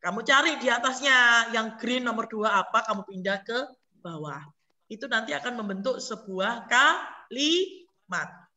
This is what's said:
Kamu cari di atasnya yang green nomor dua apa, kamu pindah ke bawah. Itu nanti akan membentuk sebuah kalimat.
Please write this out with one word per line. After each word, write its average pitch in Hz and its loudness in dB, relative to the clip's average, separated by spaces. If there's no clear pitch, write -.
Kamu 196 -4
cari 294 4
di 240 -4
atasnya 247 4
yang 220 -2
green 247 -2
nomor 220 -4
dua 208 0
apa, 226 2
kamu 202 -4
pindah 196 -4
ke 233 -4
bawah. 151 -10
Itu 220 -12
nanti 233 -2
akan 247 -6
membentuk 202 -4
sebuah 202 -6
kalimat. 285 0